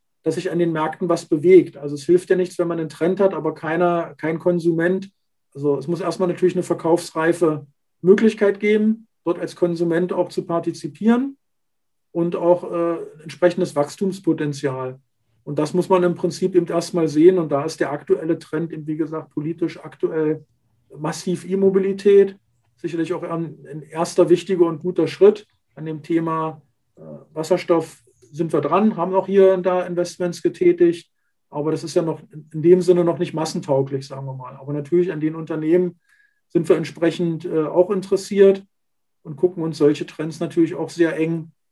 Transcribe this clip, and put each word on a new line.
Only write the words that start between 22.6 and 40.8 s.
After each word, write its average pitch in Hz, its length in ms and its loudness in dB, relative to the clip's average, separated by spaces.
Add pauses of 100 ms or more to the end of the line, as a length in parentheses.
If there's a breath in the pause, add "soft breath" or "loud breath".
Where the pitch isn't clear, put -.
Sicherlich 165 380 -6
auch 156 80 -8
an, 165 360 -8 (120)
ein 156 120 -12
erster 165 460 0
wichtiger 175 380 2
und 160 140 -4
guter 175 260 -2
Schritt. 202 400 4 (280)
An 156 120 -14
dem 156 160 -10
Thema, 160 580 -4 (360)
äh, 156 40 -20 (320)
Wasserstoff 165 680 -2 (280)
sind 160 220 -6
wir 156 80 2
dran, 175 380 0
haben 185 160 -2
auch 190 120 0
hier 190 280 6
und 180 100 -2
da 180 220 0
Investments 175 560 -4
getätigt. 175 680 2 (380)
Aber 151 220 -4
das 147 120 -4
ist 165 120 -6
ja 175 80 2
noch 156 180 -4 (100)
in, 156 220 -20
in 156 80 -8
dem 180 220 6
Sinne 175 220 4
noch 165 140 0
nicht 160 140 -4
massentauglich, 139 720 -2
sagen 139 200 -12
wir 131 80 -10
mal. 131 220 -16
Aber 139 180 -10
natürlich 175 380 0
an 151 80 -6
den 156 140 -2
Unternehmen 165 640 -2 (500)
sind 165 200 -2
wir 170 80 4
entsprechend, 165 720 -4
äh, 160 180 -2
auch 180 260 2
interessiert 196 760 2 (580)
und 156 140 -14
gucken 180 260 -2
uns 160 160 -6
solche 151 260 2
Trends 160 360 -10
natürlich 165 340 0
auch 160 160 -8